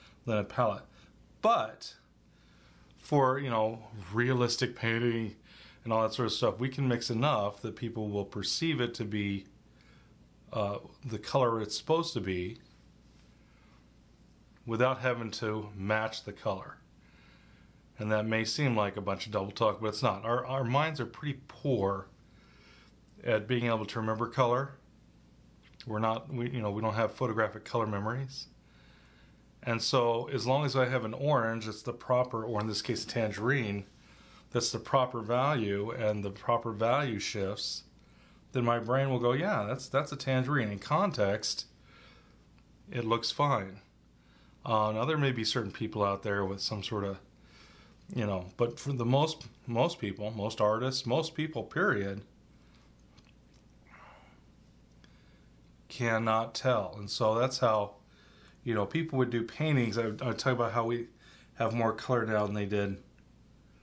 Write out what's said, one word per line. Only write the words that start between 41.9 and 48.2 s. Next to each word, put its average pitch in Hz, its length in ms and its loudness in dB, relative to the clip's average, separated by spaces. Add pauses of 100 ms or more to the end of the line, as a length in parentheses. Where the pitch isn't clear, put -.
it 120 120 -2
looks 113 280 2
fine. 107 480 0 (840)
Uh, 107 280 4
now 110 120 0
there 156 140 2
may 139 140 4
be 117 100 -2
certain 107 300 0
people 107 320 -2
out 98 180 2
there 101 220 0
with 98 160 -4
some 104 240 -4
sort 104 180 -4
of, 98 160 -4 (960)
you 117 100 0